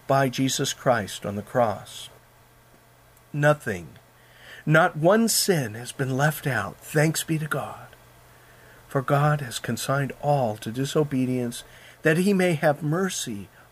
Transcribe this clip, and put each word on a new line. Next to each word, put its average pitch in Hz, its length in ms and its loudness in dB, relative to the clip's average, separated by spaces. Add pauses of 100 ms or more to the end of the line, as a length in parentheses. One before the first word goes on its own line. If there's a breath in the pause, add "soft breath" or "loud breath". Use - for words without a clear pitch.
by 135 200 4
Jesus 135 440 -2
Christ 113 520 -2
on 101 120 -6
the 104 60 -6
cross. - 680 -2 (1200)
Nothing, 143 580 0 (760 loud breath)
not 160 300 4
one 202 320 4
sin 139 460 0
has 120 180 -12
been 131 240 -4
left 147 300 0
out, 110 320 -4
thanks 156 440 0
be 160 160 -2
to 151 80 -4
God. - 400 -8 (1000 soft breath)
For 135 160 -2
God 147 400 2
has 117 180 -8
consigned 135 600 -2
all 135 360 0
to - 160 -8
disobedience, 127 880 0 (400 loud breath)
that 160 160 4
he 190 140 4
may 180 220 4
have 147 280 2
mercy 151 640 -4 (240 soft breath)